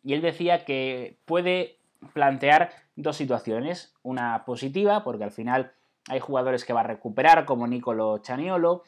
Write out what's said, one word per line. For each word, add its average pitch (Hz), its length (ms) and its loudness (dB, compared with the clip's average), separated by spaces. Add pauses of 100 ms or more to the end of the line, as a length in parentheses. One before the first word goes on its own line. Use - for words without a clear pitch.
y 139 100 -4
él 151 80 -2
decía 170 420 0
que 131 600 -6
puede 180 540 -2 (340)
plantear 143 560 4 (260)
dos 147 220 -4
situaciones, 127 840 -4
una 120 420 -4
positiva, 175 580 0
porque 110 200 -6
al 107 80 -8
final 127 400 -2 (360)
hay 135 120 -4
jugadores 127 460 -2
que 123 80 -4
va 117 80 2
a - 20 2
recuperar, 131 640 4
como 120 200 -2
Nicolo 113 540 -2
Chaniolo, 170 680 -2